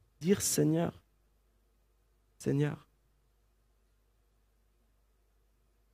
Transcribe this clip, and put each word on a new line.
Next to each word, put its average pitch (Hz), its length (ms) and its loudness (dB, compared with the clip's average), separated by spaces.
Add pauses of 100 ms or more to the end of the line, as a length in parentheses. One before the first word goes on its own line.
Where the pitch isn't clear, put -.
(200)
Dire, « 185 220 2
Seigneur, 156 580 0 (1400)
Seigneur, 143 500 -2 (3000)